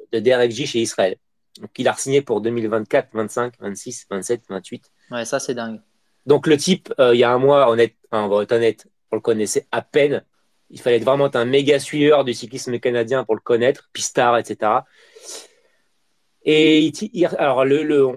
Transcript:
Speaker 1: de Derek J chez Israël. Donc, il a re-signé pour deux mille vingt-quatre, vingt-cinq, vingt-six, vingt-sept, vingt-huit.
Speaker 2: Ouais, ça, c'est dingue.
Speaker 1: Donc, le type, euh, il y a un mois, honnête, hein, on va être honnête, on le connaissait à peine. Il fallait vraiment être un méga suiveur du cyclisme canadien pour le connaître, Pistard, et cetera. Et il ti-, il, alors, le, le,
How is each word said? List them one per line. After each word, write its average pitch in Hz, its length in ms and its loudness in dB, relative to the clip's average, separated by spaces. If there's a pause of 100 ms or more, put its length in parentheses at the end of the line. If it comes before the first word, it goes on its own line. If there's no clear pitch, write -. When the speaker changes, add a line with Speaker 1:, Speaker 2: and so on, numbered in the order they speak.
(120)
Speaker 1:
de 113 60 -2
Derek 123 340 2
J 120 140 -8
chez 120 140 -4
Israël. 113 360 -2 (440)
Donc, 107 160 -18
il 123 100 -2
a - 60 0
re-signé 139 300 0
pour 107 180 -4
deux 110 100 -4
mille 117 180 -4
vingt-quatre, 113 440 -2
vingt-cinq, 117 480 -6
vingt-six, 101 480 -12
vingt-sept, 101 400 -6
vingt-huit. - 420 -14 (200)
Speaker 2:
Ouais, 120 160 -8
ça, 139 120 -4
c'est 135 160 -6
dingue. 113 260 -10 (460)
Speaker 1:
Donc, 143 200 2
le 151 100 4
type, - 420 -2
euh, 123 160 6
il 123 40 6
y 120 60 4
a 120 60 2
un 123 80 2
mois, 135 320 4
honnête, 113 240 2 (180)
hein, 107 120 -2
on 104 40 -2
va 104 140 2
être 104 100 -6
honnête, 117 340 0 (240)
on 110 60 -2
le 110 60 -6
connaissait 107 500 -2
à 120 80 -4
peine. 139 420 0 (460)
Il 131 120 -20
fallait 120 180 2
vraiment 135 280 2
être 139 100 -2
un 120 100 0
méga 139 320 2
suiveur 147 460 2
du 123 100 -4
cyclisme 120 440 -10
canadien 120 460 -2
pour 113 100 -2
le 107 60 -4
connaître, 123 520 -2
Pistard, 120 460 0
et 110 60 -2
cetera. 110 400 -2 (1600)
Et 156 360 4
il 151 120 0
ti-, - 220 -10
il, 170 120 0
alors, 135 380 0
le, 143 180 2
le, 147 240 2 (100)